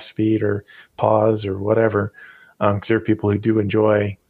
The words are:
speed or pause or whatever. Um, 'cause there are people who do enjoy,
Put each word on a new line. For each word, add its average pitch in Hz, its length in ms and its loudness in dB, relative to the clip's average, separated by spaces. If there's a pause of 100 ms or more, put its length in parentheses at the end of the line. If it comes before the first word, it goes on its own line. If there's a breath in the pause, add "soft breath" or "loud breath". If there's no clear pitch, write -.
speed 110 320 0
or 104 220 -2 (340 loud breath)
pause 107 460 2
or 98 140 -6
whatever. 104 560 0 (480 loud breath)
Um, 104 180 0
'cause - 80 -10
there 113 100 2
are 107 40 -2
people 107 280 -2
who 104 80 0
do 110 220 0
enjoy, 104 560 0 (140)